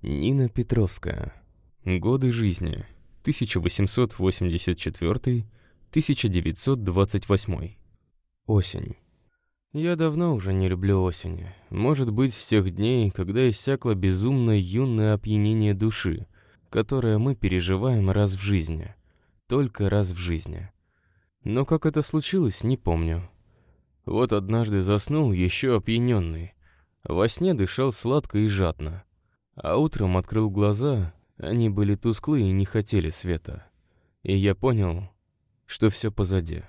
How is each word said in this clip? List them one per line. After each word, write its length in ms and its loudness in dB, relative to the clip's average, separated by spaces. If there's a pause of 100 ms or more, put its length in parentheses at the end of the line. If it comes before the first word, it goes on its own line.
Нина 400 0
Петровская. 840 -2 (520)
Годы 460 0
жизни. 560 -2 (380)
Тысяча 340 -2
восемьсот 640 0
восемьдесят 580 0
четвертый, 680 -2 (440)
тысяча 380 0
девятьсот 560 0
двадцать 440 0
восьмой. 520 0 (680)
Осень. 480 0 (760)
Я 240 -2
давно 400 0
уже 160 -2
не 160 2
люблю 340 2
осень. 440 -4 (240)
Может 420 0
быть, 220 2
с 120 -12
тех 240 4
дней, 400 2
когда 400 2
иссякло 460 -2
безумное 600 2
юное 540 0
опьянение 600 2
души, 540 -2 (420)
которое 480 2
мы 160 0
переживаем 760 2
раз 260 2
в 60 -8
жизни. 540 -2 (540)
Только 420 0
раз 220 2
в 60 -8
жизни. 520 -6 (720)
Но 220 0
как 200 0
это 180 2
случилось, 600 -2
не 140 0
помню. 520 -2 (760)
Вот 280 0
однажды 500 0
заснул 500 0
еще 460 2
опьяненный. 760 -2 (480)
Во 240 0
сне 280 0
дышал 360 0
сладко 480 -2
и 80 4
жадно. 560 -2 (540)
А 220 -2
утром 400 2
открыл 320 0
глаза, 640 0 (240)
они 320 0
были 240 2
тусклы 480 0
и 100 2
не 140 2
хотели 420 -2
света. 560 -6 (580)
И 140 0
я 180 4
понял, 540 0 (560)
что 240 0
все 240 -2
позади. 560 -2